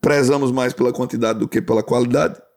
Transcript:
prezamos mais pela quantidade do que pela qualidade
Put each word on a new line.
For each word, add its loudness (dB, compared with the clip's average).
prezamos 2
mais -2
pela 0
quantidade -2
do -2
que -2
pela 0
qualidade 0